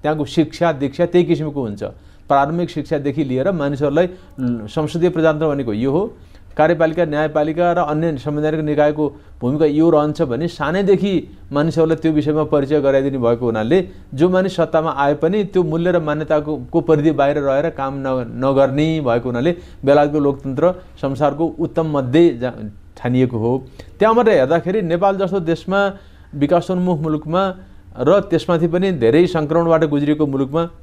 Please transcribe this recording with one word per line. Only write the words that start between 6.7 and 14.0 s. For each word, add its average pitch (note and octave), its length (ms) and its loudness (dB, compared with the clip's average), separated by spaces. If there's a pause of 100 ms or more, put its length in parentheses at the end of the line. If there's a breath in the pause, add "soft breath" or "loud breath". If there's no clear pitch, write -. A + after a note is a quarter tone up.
न्यायपालिका D3+ 680 0
र E3+ 60 0
अन्य D3+ 400 -2
संवैधानिक D3+ 420 -2
निकायको D3 560 0 (260 loud breath)
भूमिका D3 240 0
यो D3+ 240 4
रहन्छ D3+ 320 2
भने C#3 260 -2
सानैदेखि F#3 800 0 (240 loud breath)
मानिसहरूलाई D#3+ 460 0
त्यो D#3+ 140 0
विषयमा D3+ 320 0
परिचय D3 380 0
गराइदिनु C3+ 380 0
भएको A#2+ 260 0
हुनाले A#2+ 420 0 (260 loud breath)